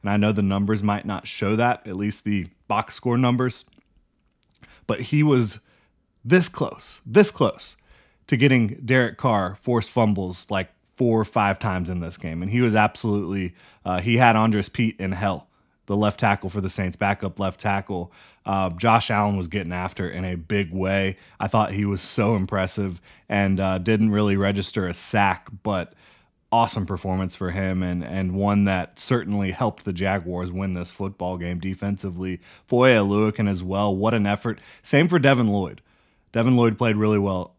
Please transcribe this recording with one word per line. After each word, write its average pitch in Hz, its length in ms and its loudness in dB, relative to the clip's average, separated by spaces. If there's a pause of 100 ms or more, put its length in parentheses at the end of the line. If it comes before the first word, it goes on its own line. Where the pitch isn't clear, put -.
And 101 100 -2
I 104 60 2
know 104 160 4
the 101 80 0
numbers 101 420 0
might 104 220 -2
not 101 200 -8
show 104 300 -4
that, 120 320 0
at 95 80 -8
least 104 300 -6
the 98 220 -2 (200)
box 104 260 -2
score 120 240 -2
numbers. 123 460 0 (1200)
But - 140 -4
he 151 240 0
was 127 360 2 (680)
this 170 240 4
close, - 560 -8
this 196 260 6
close - 460 -2 (500)
to 143 80 2
getting 123 480 4
Derek 123 340 2
Carr 101 440 0
forced 120 280 -2
fumbles, 98 600 0
like, 95 200 -2 (280)
four 113 240 2
or 104 40 0
five 101 320 2
times 92 320 -4
in 87 120 -4
this 82 160 -10
game. 82 240 -8
And 101 100 -6
he 120 80 0
was 113 160 2
absolutely, 101 800 0 (300)
uh, 92 160 -2
he 113 160 0
had 120 180 8
Andres 110 320 2
Pete 110 320 -2
in 95 140 -4
hell, 92 340 -4 (380)
the 101 100 -2
left 104 240 0
tackle 101 300 0
for 101 100 -6
the 95 100 -4
Saints, 92 280 -6
backup 98 420 -4
left 95 220 -4
tackle. 98 500 -4 (340)
Uh, 95 260 0
Josh 113 380 2
Allen 104 280 0
was 90 100 -4
getting 87 240 -6
after 90 400 -6
it - 60 -10
in 92 80 -6
a 90 100 -6
big 87 380 -2
way. 95 420 0 (240)
I 98 80 -2
thought 107 240 2
he 101 140 -2
was 101 160 -2
so 113 340 0
impressive 95 640 -4 (300)
and, 98 320 2
uh, 95 160 0
didn't 107 340 2
really 104 240 2
register 98 500 -2
a 87 80 -6
sack, 98 540 0 (160)
but 92 300 -4 (580)
awesome 113 360 0
performance 92 480 -4
for 90 160 -6
him 92 320 -2
and, 87 200 -4
and 90 300 -4
one 101 300 2
that 95 360 -2
certainly 101 520 -2
helped 107 340 -4
the 98 80 -4
Jaguars 90 580 -4
win 95 220 -4
this 87 160 -6
football 92 480 -6
game 87 220 -6
defensively. 92 800 -6 (260)
Foye 127 300 6
Oluokun 104 520 2
as 92 160 -2
well. 98 320 0
What 110 200 0
an 104 100 2
effort. 104 340 -2 (220)
Same 151 260 4
for 165 120 2
Devin 123 300 4
Lloyd. 95 300 -4 (520)
Devin 120 240 2
Lloyd 117 200 4
played 113 200 0
really 107 240 2
well 95 400 -2